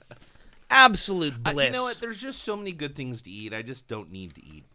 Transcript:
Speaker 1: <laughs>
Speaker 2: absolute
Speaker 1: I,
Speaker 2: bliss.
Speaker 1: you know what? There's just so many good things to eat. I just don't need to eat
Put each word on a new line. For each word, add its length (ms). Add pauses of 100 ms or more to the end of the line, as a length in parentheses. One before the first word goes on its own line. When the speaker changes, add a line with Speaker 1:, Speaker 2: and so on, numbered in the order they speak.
(340)
Speaker 1:
<laughs> 360
Speaker 2:
absolute 640 (100)
Speaker 1:
I, 80
Speaker 2:
bliss. 140
Speaker 1:
you 60
know 100
what? 180
There's 180
just 240
so 140
many 140
good 240
things 280
to 80
eat. 220
I 80
just 260
don't 240
need 240
to 80
eat 300